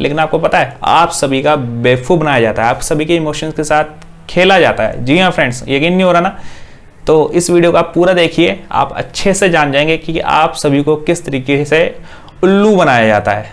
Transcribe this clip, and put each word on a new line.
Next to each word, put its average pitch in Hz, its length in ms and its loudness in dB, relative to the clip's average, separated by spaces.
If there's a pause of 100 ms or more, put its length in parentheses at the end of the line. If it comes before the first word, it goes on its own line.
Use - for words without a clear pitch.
लेकिन 143 180 -2
आपको 160 200 0
पता 165 200 0
है 131 260 -4
आप - 280 2
सभी 135 300 -2
का 151 140 2
बेवकूफ़ 123 640 0
बनाया 143 200 0
जाता 110 240 0
है, 120 40 2
आप 131 140 -2
सभी 156 220 -2
के 170 120 0
emotions 156 380 -6
के 156 100 -4
साथ - 680 -4
खेला 190 300 4
जाता 110 220 2
है। 113 220 -4
जी 143 140 2
हाँ 185 120 2
friends, 127 380 -4
यकीन 143 240 0
नहीं 185 120 2
हो 180 80 4
रहा 170 100 2
ना? 190 160 -4 (680)
तो 156 80 4 (160)
इस 170 200 0
वीडियो 170 220 4
को 170 60 2
आप 170 160 -2
पूरा 185 180 2
देखिए, 175 460 0 (140)
आप - 200 -2
अच्छे - 420 -4
से 196 160 2
जान 151 220 2
जाएंगे 156 240 2
कि 160 240 -6
आप 160 340 0
सभी 143 280 0
को 151 160 0
किस 170 260 -2
तरीके 139 400 -2
से 151 160 0 (640)
उल्लू 202 320 4
बनाया 131 300 4
जाता 104 260 2
है। 104 200 -8